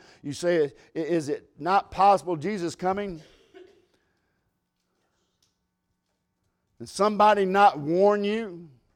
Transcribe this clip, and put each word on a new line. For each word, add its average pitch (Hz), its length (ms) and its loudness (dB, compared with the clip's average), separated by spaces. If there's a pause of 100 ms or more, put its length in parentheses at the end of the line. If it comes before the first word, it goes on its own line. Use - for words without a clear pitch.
(220)
You 143 100 -10
say, 170 340 0 (300)
"I-, 160 40 -6
is 160 280 -2
it - 220 -8 (100)
not 180 320 -2
possible 180 460 2
Jesus 170 380 -6
coming?" 190 460 -6 (3500)
And 117 100 -14
somebody 208 580 2
not 190 340 4
warn 196 440 2
you? 202 460 -6 (260)